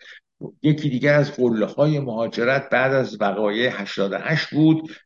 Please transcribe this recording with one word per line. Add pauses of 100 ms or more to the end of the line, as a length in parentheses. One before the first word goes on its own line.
(600)
یکی
دیگر
از
قله‌های
مهاجرت
بعد
از
وقایع
هشتاد
و
هشت
بود، (140)